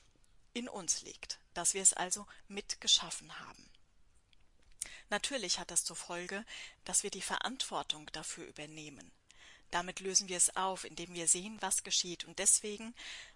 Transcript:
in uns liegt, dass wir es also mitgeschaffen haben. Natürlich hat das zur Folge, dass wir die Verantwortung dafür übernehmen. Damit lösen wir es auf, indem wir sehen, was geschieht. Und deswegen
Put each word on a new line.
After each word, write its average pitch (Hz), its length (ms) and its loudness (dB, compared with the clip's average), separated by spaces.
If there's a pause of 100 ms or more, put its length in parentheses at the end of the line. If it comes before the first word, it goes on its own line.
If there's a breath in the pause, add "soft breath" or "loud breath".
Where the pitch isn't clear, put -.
(520 soft breath)
in 240 160 -4
uns - 360 0
liegt, - 360 -10 (140)
dass 175 200 2
wir 190 100 2
es - 100 10
also 180 340 -2 (220 loud breath)
mitgeschaffen - 880 2
haben. - 300 -16 (1400 loud breath)
Natürlich 208 480 0
hat 180 140 -8
das 170 140 2
zur 170 100 -6
Folge, 180 480 -4 (400 loud breath)
dass - 200 2
wir 202 80 -6
die 196 100 -6
Verantwortung 170 840 -2
dafür 156 380 -8
übernehmen. 151 640 -12 (600 loud breath)
Damit 180 300 0
lösen 190 260 4
wir 185 80 -2
es - 220 6
auf, 190 260 2
indem 170 300 -8
wir 170 160 2
sehen, 208 320 2
was 190 220 2
geschieht. 180 420 0
Und 170 140 -8
deswegen 214 540 4 (420 loud breath)